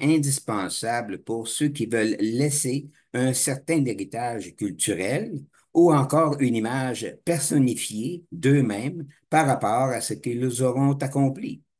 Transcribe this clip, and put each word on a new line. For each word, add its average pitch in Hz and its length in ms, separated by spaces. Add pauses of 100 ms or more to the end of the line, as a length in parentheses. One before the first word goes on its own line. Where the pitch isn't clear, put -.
indispensables 120 1200
pour 113 260
ceux 151 200
qui 139 180
veulent 110 340
laisser 131 680 (240)
un 127 200
certain 139 520
héritage 101 720
culturel 107 880 (300)
ou 170 200
encore 143 480
une 120 160
image 117 680
personnifiée 139 1040
d'eux-mêmes 135 760 (240)
par 156 160
rapport 123 420
à 123 120
ce - 140
qu'ils 120 480
auront 131 300
accompli, 139 720 (180)